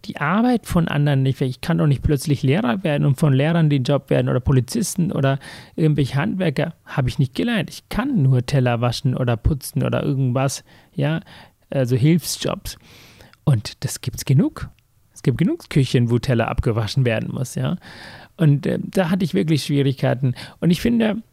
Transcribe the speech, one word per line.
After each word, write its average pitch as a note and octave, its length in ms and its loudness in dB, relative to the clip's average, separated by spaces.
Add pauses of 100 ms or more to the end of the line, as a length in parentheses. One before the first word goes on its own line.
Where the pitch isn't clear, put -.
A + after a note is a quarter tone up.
die - 120 -12
Arbeit A3 480 0
von E3 220 2
anderen C#3+ 360 2
nicht, C3 180 0
weil C3 80 0
ich B2+ 120 -8
kann E3 180 -2
doch D#3+ 80 2
nicht C#3 160 2
plötzlich C#3+ 400 0
Lehrer G3 400 0
werden D3 220 0
und C#3 100 4
von D3 180 2
Lehrern D#3 360 2
den C#3 140 2
Job C#3 260 0
werden C3 200 2
oder C3 100 0
Polizisten D3 720 0
oder C3+ 280 0 (360)
irgendwelche D3+ 400 0
Handwerker. D#3+ 600 -2 (100)
Habe B2+ 240 -2
ich - 100 -6
nicht C3 160 0
gelernt. A#3+ 340 -2
Ich - 200 -20
kann A#3+ 320 0
nur C3 240 4
Teller B2 360 0
waschen B2 360 0
oder A#2+ 200 0
putzen - 460 -2
oder A#2+ 200 -2
irgendwas, C3 600 -2 (300)
ja, D3+ 280 -2 (480)
also C3 260 0
Hilfsjobs. - 840 0 (680)
Und - 400 -2
das - 180 -8
gibt's - 240 -8
genug. G3 440 2 (440)
Es - 100 -20
gibt B2 160 0
genug C#4+ 300 -2
Küchen, B2+ 420 2
wo A#2+ 80 2
Teller A2+ 280 0
abgewaschen A#2 580 -2
werden A2+ 280 -2
muss, - 220 -8
ja. D3 220 -2 (600)
Und, D3 300 2
äh, - 140 -2
da F3+ 280 -2
hatte F#3+ 160 0
ich - 80 -4
wirklich D#3+ 300 0
Schwierigkeiten. C3+ 720 0 (240)
Und E3+ 100 2
ich F3+ 100 2
finde A3+ 540 0